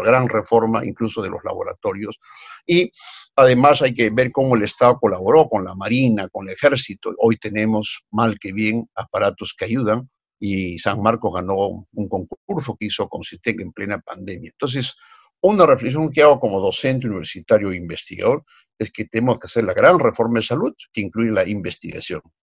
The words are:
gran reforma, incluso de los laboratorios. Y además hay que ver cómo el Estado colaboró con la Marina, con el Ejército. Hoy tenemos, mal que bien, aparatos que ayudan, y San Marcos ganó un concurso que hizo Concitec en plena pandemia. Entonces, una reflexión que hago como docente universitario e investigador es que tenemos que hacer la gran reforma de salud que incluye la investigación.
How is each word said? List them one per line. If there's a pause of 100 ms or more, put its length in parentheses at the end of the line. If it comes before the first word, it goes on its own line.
gran
reforma,
incluso
de
los
laboratorios. (500)
Y (460)
además
hay
que
ver
cómo
el
Estado
colaboró
con
la
Marina,
con
el
Ejército.
Hoy
tenemos, (100)
mal
que
bien,
aparatos
que
ayudan, (280)
y
San
Marcos
ganó
un
concurso
que
hizo
Concitec
en
plena
pandemia.
Entonces, (440)
una
reflexión
que
hago
como
docente
universitario
e
investigador (340)
es
que
tenemos
que
hacer
la
gran
reforma
de
salud (180)
que
incluye
la
investigación. (240)